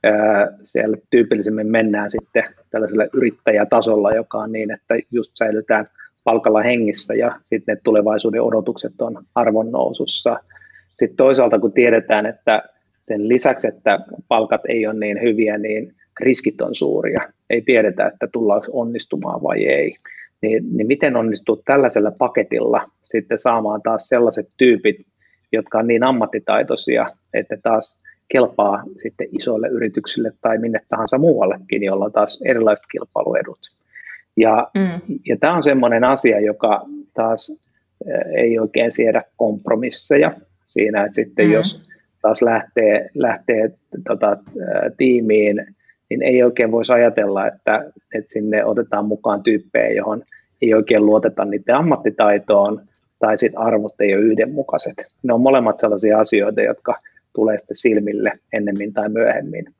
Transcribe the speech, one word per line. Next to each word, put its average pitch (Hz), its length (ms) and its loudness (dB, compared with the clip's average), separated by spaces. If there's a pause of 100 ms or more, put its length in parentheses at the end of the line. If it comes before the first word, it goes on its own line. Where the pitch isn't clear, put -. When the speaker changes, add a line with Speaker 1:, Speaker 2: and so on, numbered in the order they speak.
Speaker 1:
Ää, 107 440 2 (160)
siellä 110 340 -2 (120)
tyypillisemmin 107 580 0
mennään 107 420 0
sitten 107 340 -4 (260)
tällaisella 107 340 -2 (100)
yrittäjätasolla, 110 1000 2
joka 113 220 -4
on 107 140 -6
niin, 110 200 -6
että - 240 -4 (160)
just 117 240 -4
säilytään 107 500 0 (380)
palkalla 110 380 2
hengissä 113 520 -2
ja 117 280 -2
sitten 107 340 -4
ne - 80 -20
tulevaisuuden 107 580 2
odotukset 113 600 -4
on 113 220 -8 (120)
arvonnousussa. 117 1040 -2 (540)
Sitten - 240 -2
toisaalta, 127 420 4
kun 104 140 -2
tiedetään, 113 520 2
että 110 380 0 (380)
sen 104 260 -6
lisäksi, 123 400 2
että 101 320 0 (280)
palkat 110 400 0
ei 113 200 -2
ole 110 120 -6
niin 104 220 -4
hyviä, 110 360 0
niin 107 380 -6 (240)
riskit - 420 0
on - 140 -4
suuria. - 460 -2 (280)
Ei 117 120 0
tiedetä, 107 460 2
että - 200 -6
tullaan 107 340 0 (100)
onnistumaan - 720 -6
vai 53 220 0
ei. 69 300 0 (460)
Niin, 110 360 -2
niin 110 100 -2
miten 139 280 0
onnistuu 113 500 -2
tällaisella 123 460 2
paketilla 117 800 -2 (120)
sitten 107 360 -4
saamaan 110 420 -2
taas 113 260 -4
sellaiset 120 400 0 (100)
tyypit, 110 400 4 (540)
jotka 110 280 -2
on 113 80 0
niin 117 160 2
ammattitaitoisia, 117 1000 0 (280)
että 107 300 -4
taas 113 360 -2 (280)
kelpaa 104 560 0 (180)
sitten 110 300 -8
isoille 113 360 -4
yrityksille 113 640 -4 (100)
tai 113 160 0
minne 113 220 -4 (100)
tahansa 110 280 -2
muuallekin, 110 640 0
jolla 98 220 -2
on 107 60 -6
taas - 340 0
erilaiset 113 460 2
kilpailuedut. - 680 -6 (760)
Ja, 110 380 4
Speaker 2:
Mm. 180 500 -4
Speaker 1:
ja 127 140 -2
tää 156 140 2
on 170 100 0
semmoinen 123 400 2
asia, 127 360 2
joka 107 460 0 (280)
taas, 113 500 -4 (440)
eh, - 360 -2
ei 117 160 2
oikein 113 320 0
siedä 113 320 0 (140)
kompromisseja 120 960 0 (340)
siinä, 104 380 -2
että 104 120 -6
sitten - 300 0
Speaker 2:
Mm. 104 60 4
Speaker 1:
jos 143 380 -2 (320)
taas 110 200 0
lähtee, 113 720 0
lähtee, 113 580 -2 (360)
tota, 110 240 0
eh, - 640 -4
tiimiin, 107 800 2 (340)
niin 123 120 -4
ei 127 220 4
oikein 120 280 2
voisi 117 220 0
ajatella, 107 540 2
että, - 440 -2 (220)
että 107 180 -6
sinne 107 340 -2
otetaan 104 400 -2
mukaan 104 380 -4
tyyppejä, 113 460 0
johon 107 340 -4 (380)
ei 113 120 2
oikein 107 320 2
luoteta 107 400 2
niiden 104 300 -2
ammattitaitoon 107 1080 0 (380)
tai 107 180 0
sit 113 180 0
arvot 110 460 -2
ei 101 140 2
ole 104 80 2
yhdenmukaiset. 123 840 -2 (180)
Ne 123 100 0
on 117 80 2
molemmat 123 360 2
sellaisia 107 420 2
asioita, 107 420 0
jotka 110 340 -2 (380)
tulee 110 240 -2
sitten - 200 -12
silmille 104 540 0 (220)
ennemmin 104 400 -6
tai 107 160 -4
myöhemmin. 113 560 -2 (140)